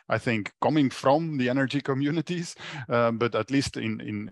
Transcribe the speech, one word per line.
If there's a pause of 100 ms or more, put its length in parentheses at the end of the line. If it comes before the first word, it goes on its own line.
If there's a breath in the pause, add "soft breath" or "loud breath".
I
think,
coming
from
the
energy
communities, (320 loud breath)
uh,
but
at
least
in,
in,